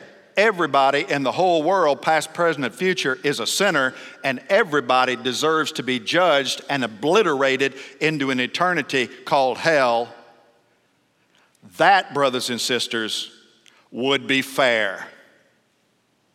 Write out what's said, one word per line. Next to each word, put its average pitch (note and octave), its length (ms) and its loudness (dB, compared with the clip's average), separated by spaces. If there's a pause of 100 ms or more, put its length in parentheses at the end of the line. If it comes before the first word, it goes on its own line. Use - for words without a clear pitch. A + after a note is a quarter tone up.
(360)
everybody D#3 720 2
in C#3+ 140 -2
the B2+ 120 -2
whole E3+ 280 2
world, D3+ 400 2
past, D#3 320 0
present, D#3+ 320 0
and A2+ 80 -4
future, D#3+ 500 -2
is C#3+ 160 0
a A2+ 60 -4
sinner, C#3+ 480 0 (300)
and C3+ 260 -2
everybody B2+ 680 2
deserves C3 580 -2
to C#3+ 100 -8
be B2 160 -2
judged C#3 720 0
and C#3 140 -2
obliterated C3+ 920 0 (240)
into D3 320 -2
an B2+ 80 -2
eternity C#3 680 -2
called C3 540 -2
hell. B2 560 2 (1600)
That, F#3 380 4
brothers B2+ 340 0
and A#2+ 100 -4
sisters, A2+ 680 -4 (640)
would C3 340 -2
be C3+ 160 0
fair, A#2 680 0 (1300)